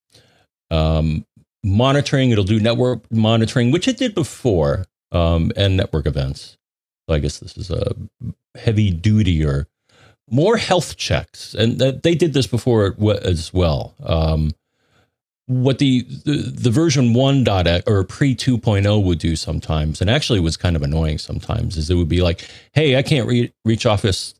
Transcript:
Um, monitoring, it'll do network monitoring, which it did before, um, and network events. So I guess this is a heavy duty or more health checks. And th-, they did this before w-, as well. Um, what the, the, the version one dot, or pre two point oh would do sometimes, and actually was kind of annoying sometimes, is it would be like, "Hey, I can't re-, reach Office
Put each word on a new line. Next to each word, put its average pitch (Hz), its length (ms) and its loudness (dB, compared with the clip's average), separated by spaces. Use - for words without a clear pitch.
Um, 80 560 0
monitoring, 131 680 2
it'll 104 140 2
do 107 160 2
network 120 500 -2
monitoring, 113 600 2
which 175 180 0
it 254 100 0
did 247 160 -2
before, 90 720 -2
um, 85 460 0
and 98 200 2
network 80 300 -2
events. 69 500 -6
So 82 60 0
I 78 40 2
guess 73 200 -4
this - 200 -20
is 85 120 -10
a - 240 -4
heavy 104 360 0
duty 90 540 2
or 71 220 -2
more 175 260 2
health - 400 -2
checks. - 580 -6
And 117 240 0
th-, 131 240 -2
they 170 120 2
did 156 180 2
this 135 140 0
before 110 440 0
w-, 104 280 0
as 82 340 -4
well. 85 500 0
Um, 80 500 0
what 127 320 0
the, 131 240 2
the, 143 300 -4
the 117 160 0
version 131 440 4
one 135 300 4
dot, 95 220 2
or 98 180 2
pre 135 300 0
two 127 240 0
point 101 280 0
oh 104 140 2
would 90 180 2
do 82 160 -2
sometimes, 78 640 -4
and 92 80 0
actually 123 320 0
was 80 160 0
kind 87 200 0
of 71 60 -4
annoying 76 360 -2
sometimes, 80 580 -6
is 80 140 -2
it 92 40 2
would 87 140 2
be 87 140 2
like, 85 260 -2
"Hey, 143 240 2
I 143 60 2
can't 127 240 0
re-, 120 260 0
reach 113 200 0
Office 104 560 -2